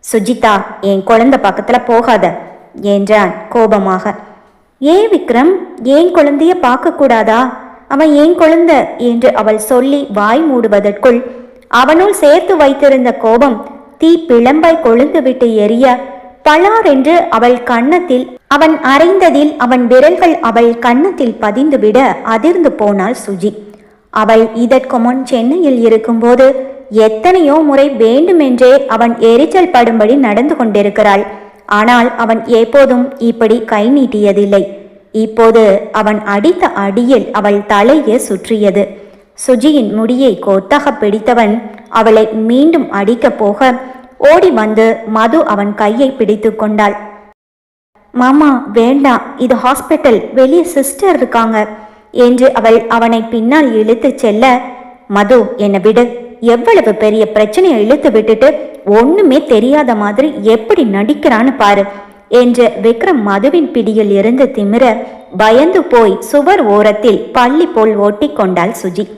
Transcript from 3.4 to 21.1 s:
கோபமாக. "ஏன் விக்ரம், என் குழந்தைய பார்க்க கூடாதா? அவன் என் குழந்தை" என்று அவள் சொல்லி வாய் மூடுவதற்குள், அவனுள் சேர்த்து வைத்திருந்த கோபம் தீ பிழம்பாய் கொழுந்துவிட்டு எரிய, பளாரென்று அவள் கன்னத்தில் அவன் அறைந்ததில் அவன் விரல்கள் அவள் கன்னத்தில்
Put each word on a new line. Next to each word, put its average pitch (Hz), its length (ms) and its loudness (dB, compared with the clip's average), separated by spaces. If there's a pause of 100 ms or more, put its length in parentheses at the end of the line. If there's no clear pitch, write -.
கோபமாக. 196 640 -2 (680)
"ஏன் 370 300 2
விக்ரம், 285 420 0 (320)
என் 320 320 2
குழந்தைய 302 380 2
பார்க்க 311 400 -2
கூடாதா? 226 460 0 (480)
அவன் 294 260 2
என் 311 220 4
குழந்தை" 330 400 2 (220)
என்று 240 380 0
அவள் 214 220 0
சொல்லி 269 560 -2
வாய் 214 380 0
மூடுவதற்குள், 220 680 0 (480)
அவனுள் 320 460 2
சேர்த்து 330 440 2
வைத்திருந்த 277 560 2
கோபம் 233 440 0 (400)
தீ 330 300 2
பிழம்பாய் 302 560 2
கொழுந்துவிட்டு 247 720 0
எரிய, 233 440 0 (500)
பளாரென்று 339 680 2 (120)
அவள் 240 340 0
கன்னத்தில் 254 640 -2 (220)
அவன் 311 360 0
அறைந்ததில் 302 760 2
அவன் 247 300 0
விரல்கள் 320 520 2
அவள் 233 400 0
கன்னத்தில் 262 640 -2